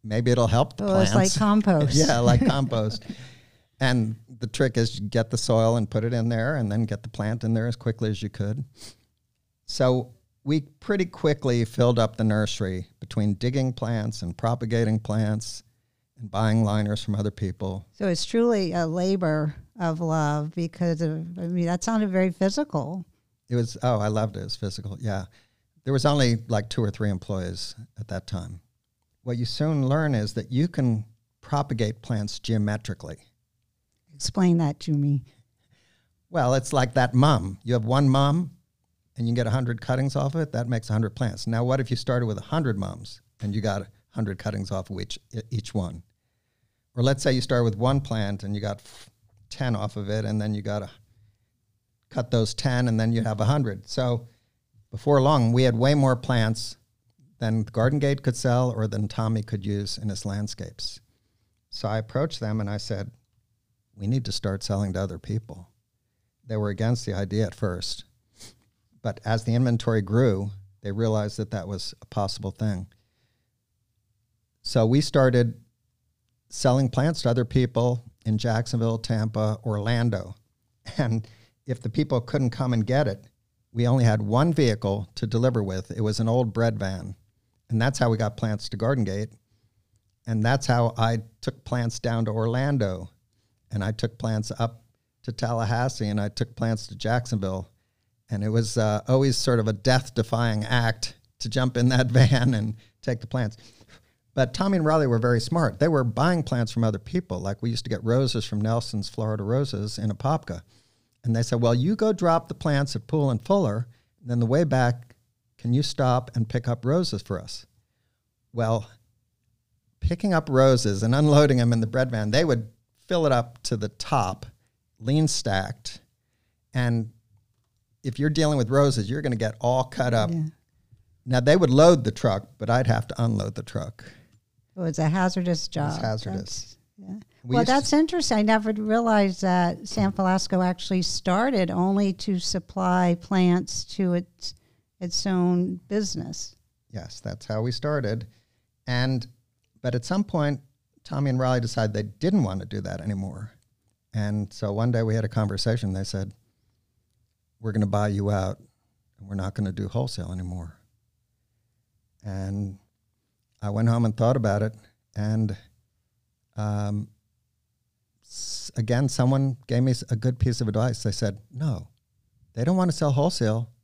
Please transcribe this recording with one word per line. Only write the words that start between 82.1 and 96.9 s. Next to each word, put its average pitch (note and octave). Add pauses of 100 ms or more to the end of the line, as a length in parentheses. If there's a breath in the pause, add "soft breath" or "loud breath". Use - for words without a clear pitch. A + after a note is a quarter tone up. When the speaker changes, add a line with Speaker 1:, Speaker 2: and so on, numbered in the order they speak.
Speaker 1:
couldn't B2+
come B2+
and A2
get C3+
it, G2 (440)
we A#2+
only B2+
had G#2+
one B2+
vehicle G#2
to -
deliver A#2
with. F#2+
It A2+
was G#2+
an A2+
old A#2
bread A2+
van. F#2+ (540)
And A2+
that's C#3
how B2
we A2
got G#2+
plants G#2+
to G#2+
Garden A#2+
Gate. G2+ (960)
And A2
that's C3
how A#2+
I A2+ (220)
took -
plants A#2
down A2+
to G#2+
Orlando. A2+ (600)
And G2+
I G#2
took A2
plants G#2+
up A#2 (400)
to B2+
Tallahassee, A#2
and G#2
I A#2
took -
plants A2+
to G2+